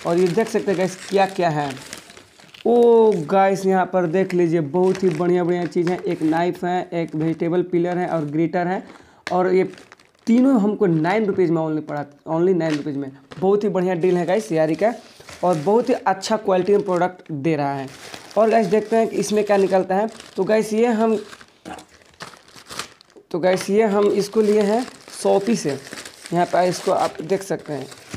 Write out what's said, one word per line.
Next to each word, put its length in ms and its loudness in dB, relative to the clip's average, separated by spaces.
और 120 0
ये 80 4
देख 220 0
सकते 220 -2
हैं 80 0
गाइस, 160 -2
क्या 180 2
क्या 240 -2
है। 180 -2
ओ 460 6
गाइस, 360 2
यहाँ 200 2
पर 200 0
देख 280 0
लीजिए, 260 2
बहुत 420 0
ही 60 4
बढ़िया 360 0
बढ़िया 200 -2
चीज़ 260 -2
है। 120 -2
एक 200 -4
नाइफ 420 0
है, 280 -2
एक 220 -4
वेजिटेबल 480 0
पीलर 360 0
है 100 -2
और 180 -2
ग्रेटर 400 -2
है। 160 -4
और 220 0
ये 100 4
तीनों 340 4
हमको 260 0
नाइन 400 0
रुपीज़ 260 2
में 100 0
only 200 -4
पड़ा, 220 -8
only 260 2
नाइन 200 0
रुपीज़ 240 -6
में। 120 -6
बहुत 260 2
ही 40 2
बढ़िया 260 0
डील 220 2
है 100 0
गाइस 260 -2
यारी 220 2
का, 180 0
और 120 2
बहुत 320 0
ही 80 2
अच्छा 420 -2
क्वालिटी 340 0
में 120 2
प्रोडक्ट 480 -4
दे 240 -2
रहा 180 -2
है। 120 -8
और 140 4
गाइस, 160 4
देखते 300 0
हैं 120 2
कि 80 -8
इसमें 280 0
क्या 120 2
निकलता 400 2
है। 120 0
तो 80 0
गाइस, 280 0
ये 140 2
हम, 320 2
तो 80 -4
गाइस, 320 0
ये 140 4
हम 220 2
इसको 340 0
लिए 220 4
हैं 220 0
Shopee 420 0
से। 220 -4
यहाँ 140 2
पर 180 2
इसको 280 -2
आप 300 -2
देख 200 -2
सकते 300 -8
हैं, 140 -8